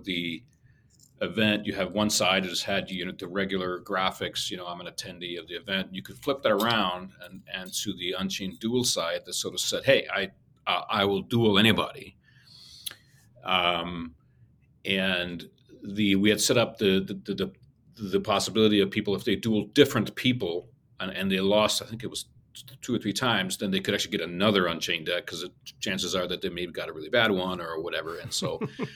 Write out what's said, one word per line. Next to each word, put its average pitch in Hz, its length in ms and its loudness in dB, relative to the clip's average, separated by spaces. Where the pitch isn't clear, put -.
the 87 380 -4
event. 104 420 0
You 98 120 -4
have 90 160 -2
one 104 180 2
side 95 340 2
that 92 60 -4
has 80 120 -4
had, 92 280 -2
you 90 160 -6
know, 92 120 -8
the 95 80 -10
regular 92 540 -2
graphics, 92 680 -2
you 95 80 -8
know, 90 80 -10
"I'm 87 160 -10
an 90 40 -12
attendee 87 540 -10
of 80 80 -18
the 87 60 -12
event." 92 380 -4
You 92 100 -10
could - 160 -16
flip 139 240 -2
that 113 100 4
around 98 600 2
and, - 160 -18
and 95 220 -10
to 101 220 -4
the 92 240 -4
Unchained 95 420 -6
duel 120 240 0
side 87 400 0
that 87 80 -12
sort 92 220 -6
of - 60 -6
said, - 240 -2
"Hey, 127 280 4
I, 98 180 -2
uh, 90 240 2
I 104 160 4
will 98 160 2
duel 110 360 4
anybody." 98 580 4
Um, 87 720 0
and 92 640 -2
the, 101 340 2
we 98 120 4
had 104 120 4
set 123 180 4
up 113 200 0
the, 98 220 4
the, 98 140 -6
the, 98 200 -8
the, - 760 -8
the 98 100 2
possibility 101 600 4
of 95 100 2
people, 104 240 -2
if 95 100 -4
they 101 120 0
dueled 104 380 -2
different 135 400 6
people 104 540 0
and, 95 120 -6
and 95 180 -2
they 95 100 2
lost, 104 420 4
I - 40 -10
think 110 160 -10
it 101 80 -8
was - 160 -10
two 123 120 -2
or 107 40 0
three 101 140 -2
times, 95 460 0
then 101 120 -2
they 95 100 2
could 101 140 0
actually - 160 -2
get 85 180 -2
another 92 380 4
Unchained 82 400 -2
deck 87 200 -2
'cause 85 180 -8
it, 90 80 -12
chances 95 360 -2
are 90 100 0
that 87 160 -6
they 95 60 -4
maybe 87 240 -6
got 82 160 -8
a 82 40 -10
really 78 160 -12
bad 113 220 6
one 92 300 0
or 82 200 -6
whatever. 82 380 -4
And - 160 -8
so, - 240 -2